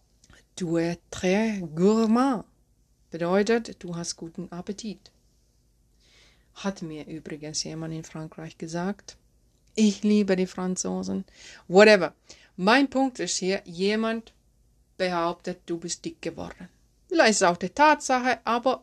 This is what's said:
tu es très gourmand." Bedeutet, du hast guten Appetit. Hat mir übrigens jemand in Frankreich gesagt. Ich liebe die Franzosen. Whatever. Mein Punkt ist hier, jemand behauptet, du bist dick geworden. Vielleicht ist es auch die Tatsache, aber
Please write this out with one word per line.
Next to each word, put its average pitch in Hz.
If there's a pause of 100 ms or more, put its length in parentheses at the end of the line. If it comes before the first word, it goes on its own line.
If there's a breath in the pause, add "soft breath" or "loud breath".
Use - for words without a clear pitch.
(560 soft breath)
tu 170
es 170 (140)
très 202 (160)
gourmand." 226 (640)
Bedeutet, 202
du 175
hast 170
guten 170
Appetit. 190 (1400 soft breath)
Hat 196
mir 156
übrigens 156
jemand 160
in 160
Frankreich 160
gesagt. 175 (600)
Ich 214
liebe 208
die 185
Franzosen. 185 (440 loud breath)
Whatever. 196 (440 loud breath)
Mein 240
Punkt 262
ist 180
hier, 190
jemand 220 (640)
behauptet, 175
du 170
bist 170
dick 170
geworden. 170 (400)
Vielleicht 302
ist 196
es 180
auch 175
die 185
Tatsache, 262
aber 240